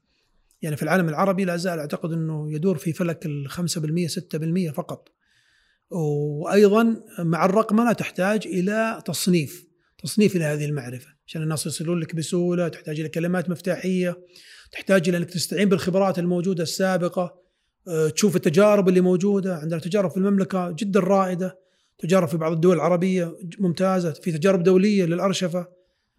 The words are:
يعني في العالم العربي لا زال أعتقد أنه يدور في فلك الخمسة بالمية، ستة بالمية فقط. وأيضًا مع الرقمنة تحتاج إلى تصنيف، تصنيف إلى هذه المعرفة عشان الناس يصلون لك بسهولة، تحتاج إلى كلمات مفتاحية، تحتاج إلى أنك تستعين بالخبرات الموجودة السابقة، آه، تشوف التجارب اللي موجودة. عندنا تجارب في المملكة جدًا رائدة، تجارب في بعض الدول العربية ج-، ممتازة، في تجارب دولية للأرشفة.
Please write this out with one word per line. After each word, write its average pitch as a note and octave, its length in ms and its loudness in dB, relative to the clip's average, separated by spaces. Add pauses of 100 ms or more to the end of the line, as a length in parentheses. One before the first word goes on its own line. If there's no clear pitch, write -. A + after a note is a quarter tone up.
(600)
يعني D3+ 140 -4
في - 80 -6
العالم E3 260 2
العربي F3+ 360 0
لا F3 120 -2
زال E3+ 220 -4
أعتقد D3+ 320 -6
أنه D#3 420 -6
يدور E3 240 0
في D#3+ 160 -4
فلك E3+ 320 -4
الخمسة D3+ 560 -6
بالمية، D#3+ 260 -2
ستة - 300 -8
بالمية E3 340 -2
فقط. - 380 -10 (800)
وأيضًا F#3 1040 4 (240)
مع E3 260 2
الرقمنة G#3+ 480 4
تحتاج G3+ 540 -2
إلى G#3 580 -2
تصنيف، E3 600 -2 (300)
تصنيف G#3 380 2
إلى E3+ 80 0
هذه D3+ 220 -2
المعرفة B2+ 420 -8 (200)
عشان E3 140 -10
الناس D#3 240 -4
يصلون E3+ 340 -4
لك D#3+ 160 -6
بسهولة، F3 520 -2
تحتاج D#3 320 -8
إلى D#3 100 -6
كلمات F3 400 -2
مفتاحية، F3+ 680 -4 (520)
تحتاج F#3+ 380 0
إلى F3 80 0
أنك E3+ 120 -6
تستعين F#3 400 -2
بالخبرات F#3 500 2
الموجودة F3 440 -2
السابقة، F3+ 800 -2 (460)
آه، D#3+ 220 0
تشوف F3 260 2
التجارب G3 540 4
اللي F3+ 120 4
موجودة. F#3 540 2
عندنا D#3+ 240 -6
تجارب F3+ 320 -2
في - 60 -8
المملكة F#3+ 540 0
جدًا G3 280 0
رائدة، F#3 600 0 (400)
تجارب F3+ 280 2
في D#3+ 100 -4
بعض D#3+ 140 -2
الدول F3 240 4
العربية E3+ 680 0
ج-، E3+ 160 -16
ممتازة، F#3 520 0
في E3+ 200 -6
تجارب F3 320 2
دولية F#3+ 420 4
للأرشفة. F3+ 640 -2 (520)